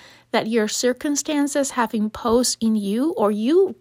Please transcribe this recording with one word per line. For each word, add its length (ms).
that 160
your 200
circumstances 1040
have 200
imposed 680
in 160
you 440
or 120
you 500